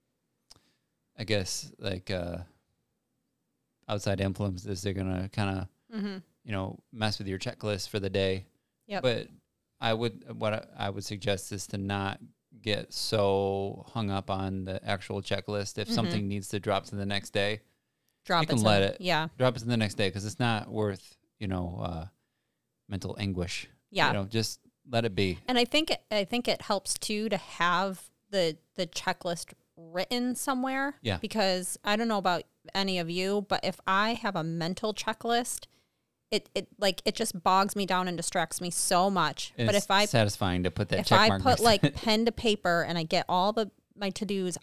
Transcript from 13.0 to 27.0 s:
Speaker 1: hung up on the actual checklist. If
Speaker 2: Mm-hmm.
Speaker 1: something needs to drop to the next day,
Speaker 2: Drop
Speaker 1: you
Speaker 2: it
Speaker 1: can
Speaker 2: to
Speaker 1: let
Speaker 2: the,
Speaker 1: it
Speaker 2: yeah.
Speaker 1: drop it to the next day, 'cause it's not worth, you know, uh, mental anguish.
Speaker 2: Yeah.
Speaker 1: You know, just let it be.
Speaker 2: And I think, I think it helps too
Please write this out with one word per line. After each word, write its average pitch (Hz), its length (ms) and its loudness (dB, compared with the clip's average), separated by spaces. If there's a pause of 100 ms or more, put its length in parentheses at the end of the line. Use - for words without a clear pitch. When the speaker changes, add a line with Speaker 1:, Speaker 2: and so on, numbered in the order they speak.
Speaker 1:
hung 107 180 -2
up 98 200 -2
on 95 340 -2
the 95 240 -6
actual 101 340 -4
checklist. 101 560 -4
If 147 100 -4
Speaker 2:
Mm-hmm. 226 60 -2
Speaker 1:
something 107 340 0
needs 98 200 -6
to 107 120 -4
drop 98 260 0
to 101 100 -10
the 98 100 -4
next 98 240 -4
day, 104 300 0 (640)
Speaker 2:
Drop 175 180 2
Speaker 1:
you - 20 2
Speaker 2:
it - 60 -2
Speaker 1:
can 131 80 4
Speaker 2:
to 107 60 4
Speaker 1:
let 104 160 8
Speaker 2:
the, 98 140 6
Speaker 1:
it - 60 -14
Speaker 2:
yeah. 160 360 0
Speaker 1:
drop 127 200 2
it 123 40 -8
to 117 60 -10
the 120 100 2
next 107 200 2
day, 101 140 2
'cause 98 140 -4
it's 107 140 -6
not 117 320 0
worth, 107 460 -2 (240)
you 107 80 -4
know, 90 340 -2
uh, 85 240 -6 (800)
mental 98 300 -6
anguish. 92 500 -4 (220)
Speaker 2:
Yeah. 175 180 4
Speaker 1:
You - 60 2
know, 98 120 0
just - 340 -2 (280)
let 117 160 2
it 104 100 0
be. 92 240 2 (100)
Speaker 2:
And 254 100 2
I 240 60 6
think, 220 280 2 (180)
I 208 140 2
think 240 240 -2
it 190 140 0
helps - 320 -2
too 214 340 -2